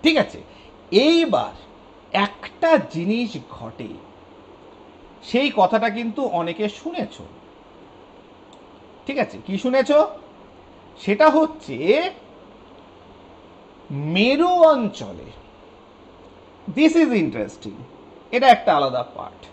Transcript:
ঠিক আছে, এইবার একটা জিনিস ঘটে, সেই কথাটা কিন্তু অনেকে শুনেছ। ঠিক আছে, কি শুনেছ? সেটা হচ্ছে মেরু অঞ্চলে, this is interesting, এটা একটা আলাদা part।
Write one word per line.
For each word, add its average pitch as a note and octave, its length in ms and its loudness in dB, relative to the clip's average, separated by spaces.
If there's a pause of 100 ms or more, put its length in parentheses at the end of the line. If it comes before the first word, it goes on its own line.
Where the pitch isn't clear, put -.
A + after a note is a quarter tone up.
ঠিক D#4 140 2
আছে, - 240 -4 (500)
এইবার B3 600 2 (640)
একটা - 640 0
জিনিস G3+ 600 -4 (140)
ঘটে, A2+ 360 -16 (1400)
সেই B3+ 320 -2
কথাটা G#3+ 340 2
কিন্তু A3+ 340 -6
অনেকে E3+ 460 -4
শুনেছ। E4 480 -10 (1900)
ঠিক C#4 100 -6
আছে, G3 280 -4
কি F#3+ 120 -6
শুনেছ? B3+ 340 0 (1080)
সেটা G#3+ 300 4
হচ্ছে D4 840 0 (1800)
মেরু G3 560 0
অঞ্চলে, A#3+ 840 2 (1400)
this D#4 220 4
is D4+ 140 4
interesting, A2+ 600 -4 (600)
এটা B3+ 160 4
একটা G3 300 6
আলাদা B2+ 260 0 (120)
part। - 380 -16